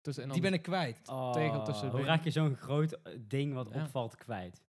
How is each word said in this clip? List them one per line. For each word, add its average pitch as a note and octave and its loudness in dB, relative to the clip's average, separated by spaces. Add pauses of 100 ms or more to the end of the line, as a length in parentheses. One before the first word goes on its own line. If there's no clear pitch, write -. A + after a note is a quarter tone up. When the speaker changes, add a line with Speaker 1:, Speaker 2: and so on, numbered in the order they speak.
Speaker 1:
Tussen, C#3 -6
en C3+ -6
Speaker 2:
Die D3+ 2
Speaker 1:
dan F#3+ 4
Speaker 2:
ben F#3 2
ik E3 -4
kwijt. E3+ 0
Speaker 3:
Oh, B2+ -2
Speaker 1:
tegel D3+ 2
tussen D3 -2
de C3 0
Speaker 3:
hoe B2 2
Speaker 1:
benen. C#3+ 6
Speaker 3:
raak D#3+ 4
je E3 2
zo'n D#3 2
groot, D3+ 0
eh, - -12
ding C3+ -2
wat B2+ -6
Speaker 1:
Ja. C#3 -2
Speaker 3:
opvalt C3 -4
kwijt? F#2 -8